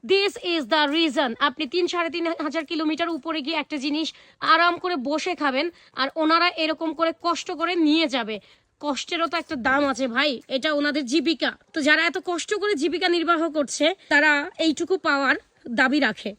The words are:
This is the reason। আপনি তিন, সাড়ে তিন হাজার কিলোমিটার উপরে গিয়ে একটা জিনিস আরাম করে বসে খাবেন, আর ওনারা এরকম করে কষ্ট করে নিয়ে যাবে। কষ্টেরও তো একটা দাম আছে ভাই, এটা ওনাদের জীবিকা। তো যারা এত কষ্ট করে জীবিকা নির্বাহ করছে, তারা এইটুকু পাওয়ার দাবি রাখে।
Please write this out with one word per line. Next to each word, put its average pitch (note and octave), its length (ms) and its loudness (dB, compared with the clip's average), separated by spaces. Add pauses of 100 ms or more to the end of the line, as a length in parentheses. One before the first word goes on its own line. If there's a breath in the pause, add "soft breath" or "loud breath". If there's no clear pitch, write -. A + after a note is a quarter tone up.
This G4 280 2
is E4+ 280 -2
the D4+ 200 2 (140)
reason। C#4+ 420 2
আপনি C#4+ 280 0
তিন, F4 200 0
সাড়ে E4+ 220 -2
তিন E4 180 -2
হাজার D#4+ 380 -4
কিলোমিটার D#4+ 440 -2
উপরে D#4+ 320 -4
গিয়ে D4+ 140 -4
একটা D4+ 220 -6
জিনিস D4 360 -2 (260 loud breath)
আরাম E4+ 380 2
করে F4+ 180 -4
বসে D4 400 -2
খাবেন, C#4+ 340 -2 (240 soft breath)
আর C4 220 -2
ওনারা E4 340 2
এরকম D#4+ 440 -4
করে E4 280 0
কষ্ট E4+ 300 -2
করে E4+ 240 -2
নিয়ে D#4+ 320 4
যাবে। A3 320 -4 (400 soft breath)
কষ্টেরও D#4 480 -2
তো F4 100 -4
একটা D#4+ 180 -6
দাম C4+ 300 2
আছে C4+ 220 -2
ভাই, C4 400 0
এটা C4+ 260 -2
ওনাদের D4 320 0
জীবিকা। C#4 520 0 (160)
তো D#4+ 80 -4
যারা D4+ 240 4
এত E4+ 200 -2
কষ্ট F4 280 -4
করে G4+ 220 0
জীবিকা D#4+ 340 0
নির্বাহ E4 420 2
করছে, D4+ 440 0 (140)
তারা D4 500 4
এইটুকু E4 380 0
পাওয়ার C#4 380 2 (340)
দাবি C4 300 2
রাখে। G#3+ 400 -2